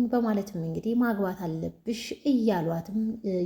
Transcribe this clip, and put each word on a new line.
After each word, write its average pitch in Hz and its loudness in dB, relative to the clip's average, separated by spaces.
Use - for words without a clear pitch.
በማለትም 214 0
እንግዲህ 165 -2
«ማግባት 202 2
አለብሽ» 170 -6
እያሏትም፣ 190 2
እ፣ 196 -2